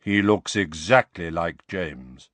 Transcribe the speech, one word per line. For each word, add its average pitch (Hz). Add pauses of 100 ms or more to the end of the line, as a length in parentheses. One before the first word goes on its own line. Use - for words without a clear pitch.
He 101
looks 101
exactly 87
like 85
James. 67